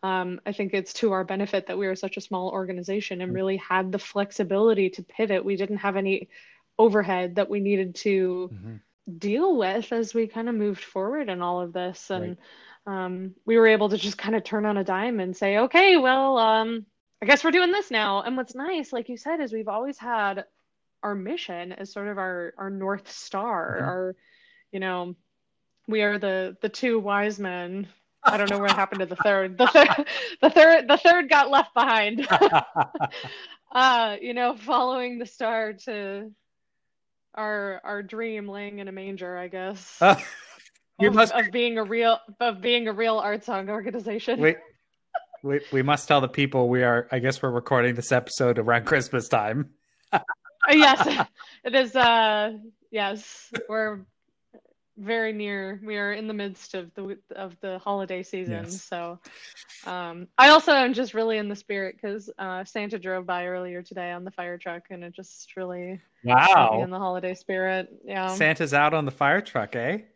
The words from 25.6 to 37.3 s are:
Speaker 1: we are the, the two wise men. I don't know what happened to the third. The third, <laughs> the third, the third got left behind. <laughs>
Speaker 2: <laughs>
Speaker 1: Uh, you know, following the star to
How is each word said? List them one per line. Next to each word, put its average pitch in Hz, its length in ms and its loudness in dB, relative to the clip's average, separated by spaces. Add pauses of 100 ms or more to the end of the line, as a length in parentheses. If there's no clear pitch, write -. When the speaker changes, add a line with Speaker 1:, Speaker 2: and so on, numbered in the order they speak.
Speaker 1:
we 214 140 0
are 208 160 2
the, 190 440 -4
the 214 80 -2
two 226 300 0
wise 202 400 -2
men. 180 480 -8 (360)
I 214 140 4
don't 202 120 0
know 202 100 0
what 202 120 2
happened 196 300 0
to 185 60 -2
the 180 80 -8
third. 190 420 0
The 220 100 6
third, 285 220 8 (320)
<laughs> 466 200 -8
the 311 80 8
third, 311 380 8
the 285 100 6
third 339 320 6
got 285 220 6
left - 220 2
behind. 233 600 2
<laughs> 165 60 4
Speaker 2:
<laughs> - 1300 0
Speaker 1:
Uh, 240 480 4
you 240 120 -8
know, 247 220 0
following 247 640 -2
the 240 80 -8
star 226 480 -4
to 202 560 -10 (1080)